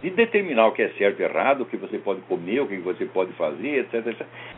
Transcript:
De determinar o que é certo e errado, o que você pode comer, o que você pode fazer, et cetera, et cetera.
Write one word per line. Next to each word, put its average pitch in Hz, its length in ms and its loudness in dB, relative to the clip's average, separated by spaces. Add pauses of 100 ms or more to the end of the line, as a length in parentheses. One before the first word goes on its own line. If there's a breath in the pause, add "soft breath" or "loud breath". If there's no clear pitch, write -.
De 180 80 -4
determinar 185 580 4
o 104 40 6
que - 100 -2
é 95 80 2
certo 101 300 2
e 92 40 2
errado, 101 380 2
o 113 40 0
que 107 120 -6
você 95 200 -6
pode 95 240 -4
comer, 92 400 -2
o 120 60 -2
que 95 100 -6
você 90 280 -4
pode 92 280 -2
fazer, 90 460 -2
et 113 100 -2
cetera, 117 220 -4
et 113 60 -8
cetera. 117 120 -12 (280 loud breath)